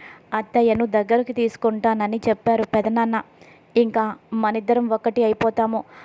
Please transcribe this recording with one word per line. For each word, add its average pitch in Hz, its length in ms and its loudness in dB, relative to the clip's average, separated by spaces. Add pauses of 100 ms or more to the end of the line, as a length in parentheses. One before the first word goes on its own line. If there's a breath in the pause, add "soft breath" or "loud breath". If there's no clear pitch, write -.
(340 loud breath)
అత్తయ్యను 226 520 0
దగ్గరికి 220 480 0
తీసుకుంటానని 220 840 -2 (100)
చెప్పారు 226 340 0
పెదనాన్న. 226 580 -2 (560 loud breath)
ఇంకా 220 380 0 (180)
మనిద్దరం 226 560 0
ఒకటి 220 340 0
అయిపోతాము. 220 600 0 (220 loud breath)